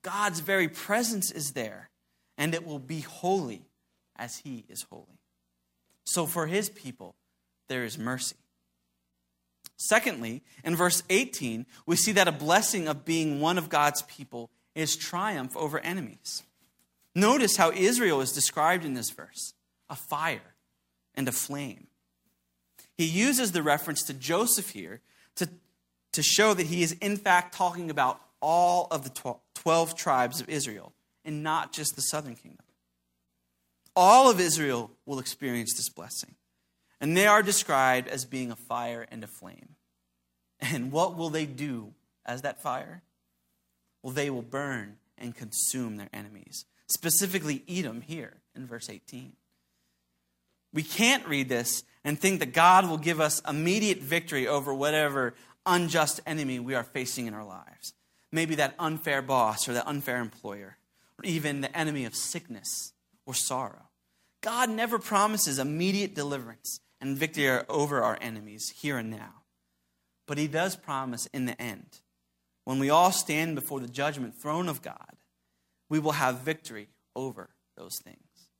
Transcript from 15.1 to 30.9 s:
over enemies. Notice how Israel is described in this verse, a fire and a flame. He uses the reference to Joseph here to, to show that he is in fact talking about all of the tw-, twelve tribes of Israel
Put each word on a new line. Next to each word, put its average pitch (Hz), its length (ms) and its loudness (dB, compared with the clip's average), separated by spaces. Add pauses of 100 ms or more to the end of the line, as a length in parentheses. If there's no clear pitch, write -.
over 151 220 -2
enemies. - 640 -8 (680)
Notice 214 440 6
how 165 140 6
Israel 190 500 4
is 127 100 -2
described 160 540 2
in 139 80 -4
this 117 160 -4
verse, - 440 -14 (360)
a 147 80 -12
fire 151 580 -6 (580)
and 135 140 -2
a 117 60 -2
flame. 143 540 -6 (1120)
He 165 80 2
uses 226 460 2
the 170 120 0
reference 147 400 2
to 139 100 -6
Joseph 175 560 0
here 95 320 -12 (340)
to, 175 140 -2 (640)
to 156 100 0
show 214 300 6
that 175 140 0
he 175 160 0
is 165 100 0
in 202 240 -2
fact 180 380 2
talking 175 340 -2
about 139 320 0 (180)
all 175 520 4
of 147 120 -2
the 135 60 -8
tw-, - 300 -8 (160)
twelve 165 400 2
tribes 131 440 2
of - 80 -8
Israel 120 460 -6 (320)